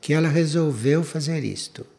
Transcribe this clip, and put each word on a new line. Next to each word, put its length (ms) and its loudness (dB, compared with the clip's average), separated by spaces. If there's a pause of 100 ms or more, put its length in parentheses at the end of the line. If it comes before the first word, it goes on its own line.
que 120 -2
ela 160 4
resolveu 760 2
fazer 400 -4
isto. 420 -10 (120)